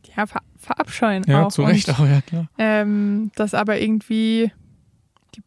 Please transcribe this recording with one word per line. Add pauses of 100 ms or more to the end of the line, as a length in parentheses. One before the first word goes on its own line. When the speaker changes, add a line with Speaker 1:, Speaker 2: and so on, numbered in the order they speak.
(160)
Speaker 1:
ja,
ver-, (140)
verabscheuen
Speaker 2:
Ja,
Speaker 1:
auch.
Speaker 2:
zu
Recht
Speaker 1:
Und,
Speaker 2:
auch,
ja
klar. (100)
Speaker 1:
ähm,
das
aber
irgendwie (840)
die